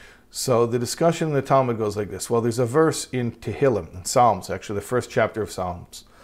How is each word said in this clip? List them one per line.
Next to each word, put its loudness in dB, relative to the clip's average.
So 2
the -2
discussion 0
in -2
the 2
Talmud 2
goes -2
like -4
this. -10
Well, 2
there's 0
a 2
verse 2
in -2
Tehillim, -2
in -16
Psalms, 2
actually -6
the -6
first -2
chapter 0
of -6
Psalms, -8